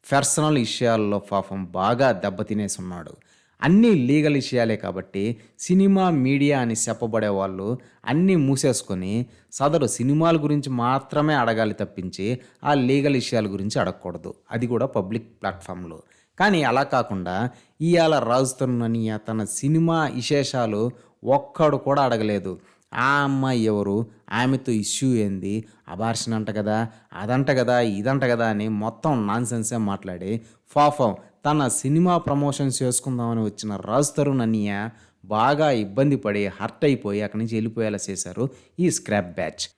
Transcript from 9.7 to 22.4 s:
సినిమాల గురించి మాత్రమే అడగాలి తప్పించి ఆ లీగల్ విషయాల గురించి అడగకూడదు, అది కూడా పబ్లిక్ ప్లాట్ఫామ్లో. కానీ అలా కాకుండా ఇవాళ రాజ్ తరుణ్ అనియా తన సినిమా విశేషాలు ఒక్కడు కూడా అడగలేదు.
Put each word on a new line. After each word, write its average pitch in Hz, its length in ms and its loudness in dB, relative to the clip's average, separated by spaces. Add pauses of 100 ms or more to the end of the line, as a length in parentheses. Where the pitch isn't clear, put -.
సినిమాల 156 500 2
గురించి 147 320 0
మాత్రమే 135 640 0
అడగాలి 113 400 2
తప్పించి 95 680 -6 (240)
ఆ 143 100 2
లీగల్ 139 400 2
విషయాల 117 340 0
గురించి 101 320 -4
అడగకూడదు, 90 540 -6 (180)
అది 120 160 -2
కూడా 120 180 0
పబ్లిక్ 110 560 -6
ప్లాట్ఫామ్లో. 90 600 -10 (380)
కానీ 185 240 4
అలా 127 200 2
కాకుండా 107 680 -2 (320)
ఇవాళ 160 380 4
రాజ్ 127 400 0
తరుణ్ 123 220 -2
అనియా 113 360 -2
తన 110 260 -4
సినిమా 160 720 0
విశేషాలు 123 760 0 (320)
ఒక్కడు 139 540 2
కూడా 139 240 0
అడగలేదు. 107 580 0 (340)